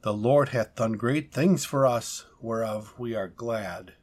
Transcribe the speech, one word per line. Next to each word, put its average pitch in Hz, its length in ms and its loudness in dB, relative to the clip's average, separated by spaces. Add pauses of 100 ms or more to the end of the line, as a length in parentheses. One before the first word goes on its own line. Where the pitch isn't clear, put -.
'The 107 100 0
Lord 120 380 4
hath 117 260 -2
done 113 160 0
great 123 400 -2
things 160 320 4
for 135 200 0
us, 120 400 0 (160)
whereof 110 580 -4
we 117 180 -4
are 98 100 -4
glad.' 92 760 -8